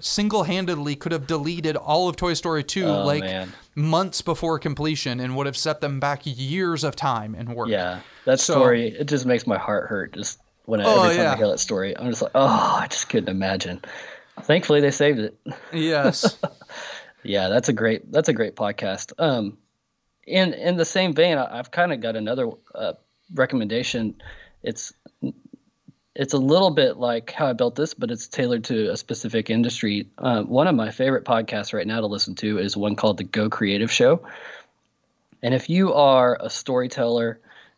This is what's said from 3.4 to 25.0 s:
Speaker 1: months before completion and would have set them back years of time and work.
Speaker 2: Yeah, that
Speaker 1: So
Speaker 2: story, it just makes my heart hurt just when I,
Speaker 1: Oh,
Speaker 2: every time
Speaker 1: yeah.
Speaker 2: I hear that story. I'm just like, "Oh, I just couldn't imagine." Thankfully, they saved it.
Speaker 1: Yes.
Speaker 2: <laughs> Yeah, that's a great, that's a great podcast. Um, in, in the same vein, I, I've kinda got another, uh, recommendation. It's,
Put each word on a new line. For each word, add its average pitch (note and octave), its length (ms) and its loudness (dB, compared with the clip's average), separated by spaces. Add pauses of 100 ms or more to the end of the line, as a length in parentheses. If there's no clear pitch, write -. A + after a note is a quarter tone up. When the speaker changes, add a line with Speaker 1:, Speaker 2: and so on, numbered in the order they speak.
Speaker 1:
months D#3+ 460 0
before D#3+ 360 -2
completion C#3+ 600 -4
and B2+ 160 -4
would C#3 100 -2
have C3+ 100 -4
set D#3 240 -4
them C#3 200 -4
back C#3+ 240 -2
years D3+ 580 -4
of C#3 140 -2
time A2 420 -4
and A#2 160 -8
work. A#2 140 -4
Speaker 2:
Yeah, F2+ 320 -2 (240)
that C3 160 4
Speaker 1:
So D3 140 0
Speaker 2:
story, A#2+ 340 6
it A2+ 160 -6
just C3+ 200 0
makes B2 220 2
my G2+ 120 2
heart G2+ 300 -2
hurt G2 260 -6
just - 260 -10 (240)
when A2 160 0
I, G2+ 40 0
Speaker 1:
Oh, G3 200 6
Speaker 2:
every E3+ 100 6
time F3 120 2
Speaker 1:
yeah. C#3+ 80 2
Speaker 2:
I - 20 0
hear G#2+ 100 2
that - 140 0
story. G2 360 -4
I'm B2 140 -4
just A2+ 120 -4
like, - 120 -2
"Oh, C3 460 4
I - 100 -4
just - 180 -6
couldn't A2 200 -2
imagine." F#2+ 520 -4 (600)
Thankfully, D3 400 4
they C#3+ 100 4
saved C#3+ 300 2
it. G#2+ 180 -6 (340)
Speaker 1:
Yes. D#3+ 680 0
Speaker 2:
<laughs> - 40 -2 (800)
Yeah, G2 240 0
that's A#2+ 200 2
a C#3 40 2
great, A2 380 0
that's D#3 180 2
a D3+ 40 4
great A2 240 -2
podcast. G2+ 600 -4
Um, A#2+ 400 0 (680)
in, F#3 280 2
in F3 220 0
the E3 80 2
same F#3 280 0
vein, D#3 260 4
I, A#2+ 180 -4
I've B2 140 -10
kinda F3 260 0
got A2+ 200 -6
another, A#2 340 -2 (240)
uh, F2+ 200 -4 (400)
recommendation. A#2 840 -2 (440)
It's, - 280 -8 (1200)